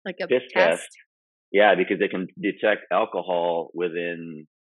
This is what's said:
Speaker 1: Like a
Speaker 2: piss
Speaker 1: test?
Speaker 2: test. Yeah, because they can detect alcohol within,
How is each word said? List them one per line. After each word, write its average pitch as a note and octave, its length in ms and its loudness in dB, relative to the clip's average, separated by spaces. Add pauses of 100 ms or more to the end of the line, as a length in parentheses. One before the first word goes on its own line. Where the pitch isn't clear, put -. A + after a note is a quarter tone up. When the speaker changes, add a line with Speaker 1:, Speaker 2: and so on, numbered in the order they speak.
Speaker 1:
Like F#3+ 160 -12
a F3+ 60 -6
Speaker 2:
piss B2 160 2 (100)
Speaker 1:
test? F3 280 4
Speaker 2:
test. - 80 -16 (640)
Yeah, G2 240 6
because F2+ 240 -2
they G2 100 0
can F#2 180 -6 (120)
detect G2+ 420 0 (100)
alcohol F2 840 -2
within, E2+ 720 -6 (200)